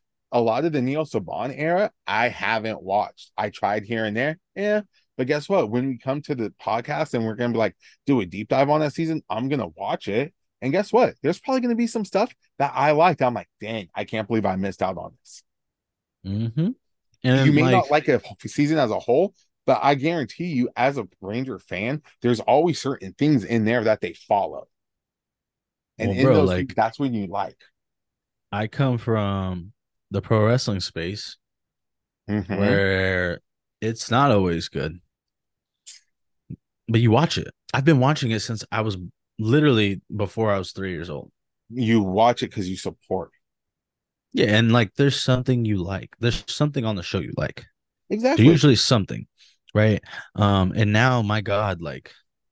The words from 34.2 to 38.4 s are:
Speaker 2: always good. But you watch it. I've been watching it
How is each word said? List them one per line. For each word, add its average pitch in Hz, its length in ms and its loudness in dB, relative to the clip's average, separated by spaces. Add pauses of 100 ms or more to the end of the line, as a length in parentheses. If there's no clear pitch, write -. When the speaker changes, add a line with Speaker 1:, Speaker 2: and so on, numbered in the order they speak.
Speaker 2:
always 90 360 0
good. 80 320 -8 (1900)
But 117 140 2
you 117 100 6
watch 143 260 4
it. - 100 -6 (260)
I've 131 120 0
been 151 140 6
watching 131 320 2
it 107 100 -2